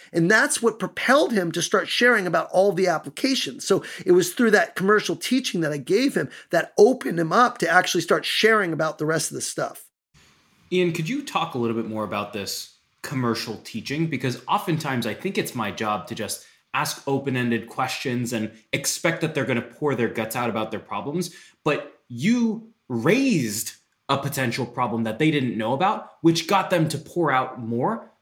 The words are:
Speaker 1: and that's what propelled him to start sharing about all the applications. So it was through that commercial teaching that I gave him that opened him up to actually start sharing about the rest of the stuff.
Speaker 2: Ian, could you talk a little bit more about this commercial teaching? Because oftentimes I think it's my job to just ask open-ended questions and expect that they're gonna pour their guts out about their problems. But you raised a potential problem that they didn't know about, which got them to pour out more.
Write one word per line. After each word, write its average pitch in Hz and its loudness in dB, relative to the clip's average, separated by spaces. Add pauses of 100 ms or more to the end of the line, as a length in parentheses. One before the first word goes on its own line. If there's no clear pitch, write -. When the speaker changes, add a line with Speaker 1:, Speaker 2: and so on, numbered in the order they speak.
(100)
Speaker 1:
and 170 2
that's 247 2
what 226 0
propelled 262 2
him 175 0
to 170 -4
start 175 0
sharing 233 4
about 165 0
all 196 4
the 180 2
applications. 170 -2
So - 2 (240)
it 175 6
was 180 4
through 226 4
that 185 4
commercial 196 2
teaching 254 -2
that 151 -2
I 151 -6
gave 196 0
him 151 -2 (180)
that 160 0
opened 220 6
him 160 0
up 233 4
to 165 0
actually 180 4
start 160 0
sharing 208 2
about 156 -2
the 151 -6
rest 156 -2
of 143 -10
the 127 -8
stuff. - -8 (880)
Speaker 2:
Ian, 180 2
could 160 -4
you 285 -4
talk 165 -4
a 131 -4
little 117 0
bit 110 -4
more 107 -6
about 101 -6
this - -8 (280)
commercial 120 -2
teaching? 139 -4
Because 135 -4
oftentimes 156 -2
I 107 -4
think 196 -6
it's 165 -2
my 107 -4
job 104 -4
to 110 -10
just 101 -8 (300)
ask 151 -4
open-ended 123 -2
questions 123 -4
and 107 -4 (200)
expect - -2
that 151 -2
they're 135 0
gonna 120 0
pour 143 -2
their 113 2
guts 110 -4
out 120 -2
about 110 -2
their 104 -6
problems. 139 -6 (340)
But - -2
you 220 0 (200)
raised 135 2 (360)
a 139 2
potential 131 -2
problem 117 -2
that 110 -4
they 156 4
didn't 123 -2
know 110 -2
about, 185 0 (120)
which 165 2
got 190 2
them 160 2
to 147 -6
pour 160 -2
out 131 0
more. 127 -4 (140)